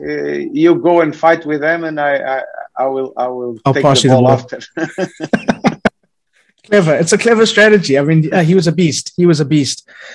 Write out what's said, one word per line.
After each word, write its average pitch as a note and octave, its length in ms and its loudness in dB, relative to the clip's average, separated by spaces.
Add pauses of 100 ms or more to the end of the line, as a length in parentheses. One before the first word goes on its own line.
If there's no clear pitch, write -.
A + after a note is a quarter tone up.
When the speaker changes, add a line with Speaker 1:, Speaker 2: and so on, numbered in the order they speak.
Speaker 1:
uh, D3 520 -6
"You D#3+ 220 4
go E3+ 260 2
and D3+ 120 -2
fight E3 320 0
with D3 140 -4
them, E3 240 -2
and D#3 160 -8
I, C3+ 400 -2
I, - 40 -10 (340)
I B2+ 100 -2
will, C3+ 300 -6
I B2 100 -4
will B2 380 -8
Speaker 2:
I'll C3+ 80 2
Speaker 1:
take C#3 100 -2
Speaker 2:
pass C#3 180 2
Speaker 1:
the C#3 60 2
Speaker 2:
you B2+ 60 4
the B2+ 80 4
Speaker 1:
ball - 20 4
Speaker 2:
ball. B2+ 80 4
Speaker 1:
after." - 1400 -4
<laughs> - 60 -20 (800)
Speaker 2:
Clever. E3+ 320 2
It's E3 180 0
a G#3 40 2
clever A3+ 280 2
strategy. G#3 520 4
I C#3+ 40 2
mean, D#3 320 0
uh, F#3 80 2
he E3 140 2
was F3 120 2
a E3+ 40 0
beast. D#3+ 440 -2
He F3 100 2
was E3 140 4
a D3+ 60 0
beast. C#3 420 -2 (280)